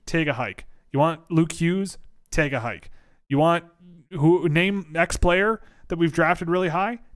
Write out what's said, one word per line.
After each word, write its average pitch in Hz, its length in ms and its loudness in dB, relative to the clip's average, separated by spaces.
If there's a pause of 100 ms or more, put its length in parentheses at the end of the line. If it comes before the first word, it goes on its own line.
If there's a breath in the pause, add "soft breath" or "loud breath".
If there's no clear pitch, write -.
Take 160 220 0
a 139 60 0
hike. 117 320 -8 (260)
You 135 80 0
want 160 300 2
Luke 165 240 2
Hughes? 180 440 -2 (320)
Take 147 240 0
a 127 60 0
hike. 110 320 -10 (360)
You 135 120 0
want 170 260 2 (460)
who, 160 360 4
name 170 480 0
X 170 220 0
player 196 440 2 (260 soft breath)
that 175 100 -6
we've 165 160 2
drafted 170 360 0
really 180 200 0
high? 202 300 -4 (160)